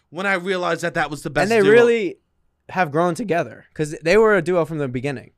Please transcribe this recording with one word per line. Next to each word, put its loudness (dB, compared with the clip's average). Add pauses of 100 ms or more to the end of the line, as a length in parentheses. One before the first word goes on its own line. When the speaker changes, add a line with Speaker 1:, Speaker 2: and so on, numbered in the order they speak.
Speaker 1:
when -8
I 0
realized -4
that -6
that -2
was -10
the -10
best 0
Speaker 2:
And -
they 4
Speaker 1:
duo. 6
Speaker 2:
really 4 (540)
have -2
grown 0
together -6 (100)
'cause -6
they 2
were 4
a 2
duo 0
from -8
the -4
beginning. -8